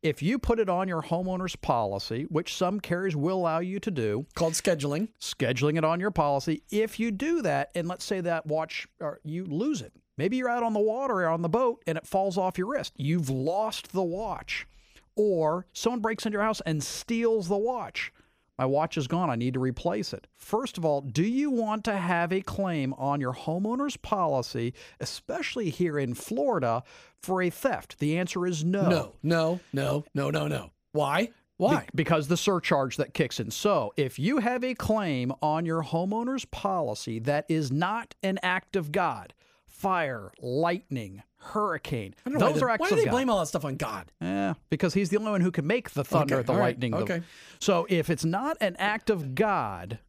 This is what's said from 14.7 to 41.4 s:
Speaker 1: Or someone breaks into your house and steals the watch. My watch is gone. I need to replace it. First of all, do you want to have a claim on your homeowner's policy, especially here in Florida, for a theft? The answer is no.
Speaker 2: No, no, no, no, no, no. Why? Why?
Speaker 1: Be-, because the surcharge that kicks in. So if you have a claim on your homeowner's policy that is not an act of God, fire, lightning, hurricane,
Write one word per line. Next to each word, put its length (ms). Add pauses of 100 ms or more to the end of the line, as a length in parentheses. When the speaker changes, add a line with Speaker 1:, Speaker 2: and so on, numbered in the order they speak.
Speaker 1:
Or 580
someone 280
breaks 240
into 120
your 60
house 220
and 180
steals 680
the 60
watch. 560 (460)
My 80
watch 320
is 100
gone. 220
I 60
need 200
to 40
replace 540
it. 140 (100)
First 400
of 80
all, 160
do 220
you 280
want 340
to 120
have 340
a 100
claim 520
on 260
your 140
homeowner's 640
policy, 760 (280)
especially 680
here 300
in 140
Florida, 680 (380)
for 200
a 80
theft? 500
The 180
answer 300
is 160
no. 240
Speaker 2:
No, 360
no, 360 (140)
no, 400
no, 160
no, 180
no. 240 (220)
Why? 380 (260)
Why? 240
Speaker 1:
Be-, 140
because 340
the 80
surcharge 600
that 160
kicks 280
in. 100
So 460
if 200
you 200
have 260
a 100
claim 680
on 240
your 180
homeowner's 640
policy 720
that 300
is 240
not 500
an 180
act 360
of 160
God, 400 (320)
fire, 760
lightning, 840 (140)
hurricane, 800 (100)